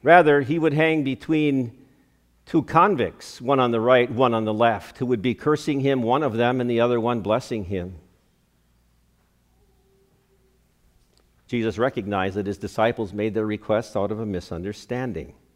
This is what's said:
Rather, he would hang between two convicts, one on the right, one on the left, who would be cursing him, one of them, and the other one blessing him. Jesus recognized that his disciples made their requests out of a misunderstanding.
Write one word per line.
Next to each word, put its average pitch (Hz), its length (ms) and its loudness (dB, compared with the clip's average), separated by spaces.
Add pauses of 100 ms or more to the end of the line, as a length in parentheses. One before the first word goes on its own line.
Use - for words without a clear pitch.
Rather, 151 380 8
he 131 140 -2
would 156 160 2
hang 156 300 2
between 135 680 -2 (720)
two 165 180 0
convicts, 160 800 0
one 131 180 0
on 123 140 2
the 113 80 0
right, 123 280 4
one 117 240 2
on 110 120 0
the 107 100 -2
left, 110 440 0
who 131 80 -4
would 120 140 -2
be 117 140 -2
cursing 147 460 -2
him, 135 220 0
one 123 200 0
of 117 140 -2
them, 123 240 0
and 123 100 -2
the 117 80 0
other 120 220 2
one 117 220 -2
blessing 107 420 -4
him. 92 320 -8 (3500)
Jesus 113 280 -2
recognized 101 600 -2
that 101 100 -4
his 98 100 -6
disciples 110 560 -2
made 104 220 -4
their 110 120 -2
requests 107 500 -4
out 101 160 -2
of 107 80 -6
a 113 60 -6
misunderstanding. 98 1040 -8 (240)